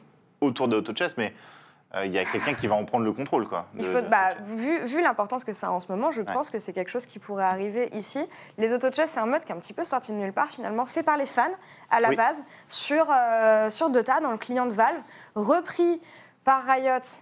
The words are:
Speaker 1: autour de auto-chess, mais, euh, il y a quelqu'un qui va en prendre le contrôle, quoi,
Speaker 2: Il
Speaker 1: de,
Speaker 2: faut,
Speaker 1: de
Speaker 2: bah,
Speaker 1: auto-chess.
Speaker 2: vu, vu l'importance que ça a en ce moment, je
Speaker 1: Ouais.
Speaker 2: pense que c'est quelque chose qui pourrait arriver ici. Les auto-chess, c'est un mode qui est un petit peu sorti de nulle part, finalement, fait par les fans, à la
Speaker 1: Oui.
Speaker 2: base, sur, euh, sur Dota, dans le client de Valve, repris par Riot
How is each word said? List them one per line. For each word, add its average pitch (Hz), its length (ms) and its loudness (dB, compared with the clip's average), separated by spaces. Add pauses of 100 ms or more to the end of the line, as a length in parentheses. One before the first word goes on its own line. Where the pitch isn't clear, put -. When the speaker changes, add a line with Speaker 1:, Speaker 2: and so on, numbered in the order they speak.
(400)
Speaker 1:
autour 131 280 0
de 113 100 2
auto-chess, 113 400 -4
mais, 104 160 -2 (600)
euh, 98 100 -4
il 95 60 -4
y 92 80 0
a 92 60 0
quelqu'un 127 280 -2
qui 117 140 -4
va 104 80 2
en 104 100 0
prendre 117 200 0
le 107 80 0
contrôle, 131 340 -2
quoi, 87 180 -6 (100)
Speaker 2:
Il - 60 -6
Speaker 1:
de, - 60 -2
Speaker 2:
faut, 240 140 0
Speaker 1:
de 208 60 -4
Speaker 2:
bah, 190 260 4
Speaker 1:
auto-chess. 214 260 -10
Speaker 2:
vu, 294 240 -2
vu 262 180 -2
l'importance 247 420 0
que 214 100 -6
ça 190 140 -2
a 180 40 -2
en 180 80 -2
ce - 120 -12
moment, 240 200 -2
je 233 100 -4
Speaker 1:
Ouais. 160 120 -6
Speaker 2:
pense 277 160 -2
que 214 100 -6
c'est 185 140 -8
quelque 180 180 -6
chose 247 140 -4
qui - 120 -12
pourrait 196 280 -4
arriver 202 480 -2
ici. 214 260 -2 (380)
Les 226 160 2
auto-chess, 262 380 0
c'est 262 80 -4
un 220 60 0
mode 277 180 0
qui - 80 -12
est 170 40 -8
un 175 40 -10
petit - 140 -6
peu - 100 -4
sorti 254 280 0
de 214 60 -4
nulle 196 160 -4
part, 294 160 0
finalement, 226 360 -4
fait 320 180 -4
par 302 140 2
les 269 80 -2
fans, 254 180 2 (460)
à - 120 4
la 226 80 6
Speaker 1:
Oui. - 80 2
Speaker 2:
base, 269 260 2 (240)
sur, 302 420 2
euh, 226 600 4
sur 320 200 0
Dota, 254 300 4
dans 294 120 0
le 220 60 -2
client 247 280 -2
de 233 80 -2
Valve, 247 280 2 (340)
repris 330 640 2 (420)
par 262 220 4
Riot 262 360 2 (200)